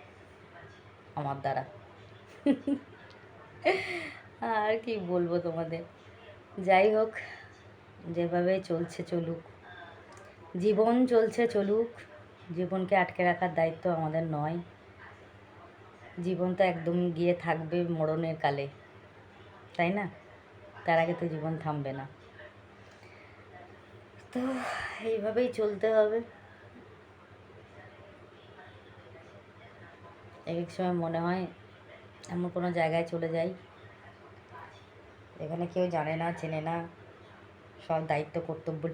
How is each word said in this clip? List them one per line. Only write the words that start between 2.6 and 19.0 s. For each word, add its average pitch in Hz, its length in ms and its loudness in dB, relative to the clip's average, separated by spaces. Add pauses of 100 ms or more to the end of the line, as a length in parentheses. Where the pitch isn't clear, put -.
আর 220 380 2
কি 220 180 -2 (100)
বলবো 175 320 2
তোমাদের, 165 440 -4 (760)
যাই 190 360 8
হোক, 220 160 4 (960)
যেভাবে 175 560 2
চলছে 170 400 -2
চলুক, 165 380 -2 (1160)
জীবন 220 480 6
চলছে 233 420 4
চলুক, 214 400 2 (680)
জীবনকে 185 400 0
আটকে 180 280 2
রাখার 175 300 2
দায়িত্ব 165 360 0
আমাদের 160 340 0
নয়। 160 340 -2 (1700)
জীবন 180 320 0
তো 196 80 4
একদম 175 480 2
গিয়ে 175 220 2
থাকবে 165 500 0
মরণের 160 580 0
কালে, 139 260 0 (1080)